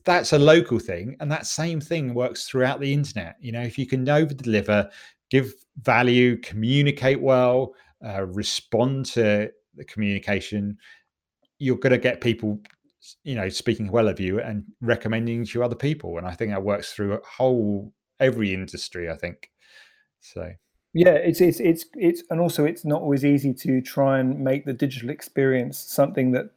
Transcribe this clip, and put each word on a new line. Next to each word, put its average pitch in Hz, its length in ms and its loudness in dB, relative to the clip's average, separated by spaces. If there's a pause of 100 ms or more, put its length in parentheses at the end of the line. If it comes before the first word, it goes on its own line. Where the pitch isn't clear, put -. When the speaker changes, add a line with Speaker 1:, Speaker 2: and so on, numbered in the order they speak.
Speaker 1:
that's 175 280 2
a 147 60 6
local 156 400 6
thing. 95 400 -8
And 147 120 -6
that 156 160 -6
same 160 340 -4
thing 151 320 -4
works 120 340 -4
throughout 131 320 0
the 139 140 -2
internet. 107 480 -4
You 120 120 -10
know, 117 100 -6
if 120 160 -8
you 131 80 -4
can 131 220 -2
over 147 240 2
deliver, 107 560 0 (420)
give 131 220 2 (300)
value, 123 540 4
communicate 135 840 0
well, 127 540 2 (300)
uh, 98 220 -6
respond 120 800 -2
to 107 440 2 (240)
the 73 100 -18
communication, 101 920 -4 (800)
you're 127 180 0
gonna 127 220 4
get 123 220 -2
people, 110 380 -2 (640)
you 135 120 -8
know, 98 140 -4
speaking 110 420 -4
well 113 160 4
of 95 120 -2
you 95 220 -2
and 104 220 -6 (180)
recommending 117 580 -2
you 117 60 -4
to 120 180 -4
other 113 120 -2
people. 135 440 -6
And 87 80 -8
I 90 60 -8
think 110 180 -4
that 98 120 -4
works 101 300 -4
through 101 200 -2
a 113 120 -4
whole, 107 680 0 (260)
every 113 340 2
industry, 90 560 -8
I 80 80 -8
think. - 340 -10 (680)
So. 87 320 -14 (400)
Speaker 2:
Yeah, 175 200 8
it's, 165 280 4
it's, 170 180 4
it's, 165 260 2 (100)
it's, 170 360 0
and 165 80 -2
also 165 260 0
it's 170 200 -4
not 147 160 0
always 139 240 0
easy 139 280 2
to 131 280 -2
try 135 380 0
and 131 200 -2
make 139 260 -2
the 139 80 -4
digital 127 360 -4
experience 135 680 -2
something 135 540 0
that 127 260 -2